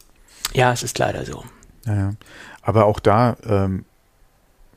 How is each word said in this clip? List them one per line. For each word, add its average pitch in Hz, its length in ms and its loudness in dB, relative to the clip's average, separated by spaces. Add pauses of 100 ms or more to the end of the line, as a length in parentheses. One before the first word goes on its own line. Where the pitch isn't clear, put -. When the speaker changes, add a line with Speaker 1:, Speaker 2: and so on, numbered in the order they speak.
(540)
Speaker 1:
Ja, 123 200 4
es 120 100 -6
ist - 160 -8
leider 101 260 -2
so. - 200 -12 (400)
Speaker 2:
Ja, 107 100 -2
ja. 98 140 -2 (520)
Aber 104 240 2
auch 104 140 2
da, 110 460 2
ähm, 98 400 -2 (920)